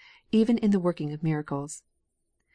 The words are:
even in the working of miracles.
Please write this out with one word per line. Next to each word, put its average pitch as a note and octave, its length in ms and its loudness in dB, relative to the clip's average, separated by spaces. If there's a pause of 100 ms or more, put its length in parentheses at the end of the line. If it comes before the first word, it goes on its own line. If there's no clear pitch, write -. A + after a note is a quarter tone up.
(320)
even A3+ 260 4
in G#3+ 120 2
the G3 100 4
working E3+ 320 -2
of D3+ 100 -10
miracles. D3+ 600 -4 (720)